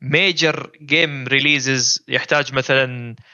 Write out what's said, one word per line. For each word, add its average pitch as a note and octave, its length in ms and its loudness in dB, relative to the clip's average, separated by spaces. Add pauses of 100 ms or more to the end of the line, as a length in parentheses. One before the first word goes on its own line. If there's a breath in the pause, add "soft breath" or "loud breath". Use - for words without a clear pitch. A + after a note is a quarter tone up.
ميجر D#3 680 0 (120)
جيم C#3+ 440 0
ريليزز C3+ 840 0
يحتاج C3 460 -2
مثلًا B2+ 640 -2 (180 loud breath)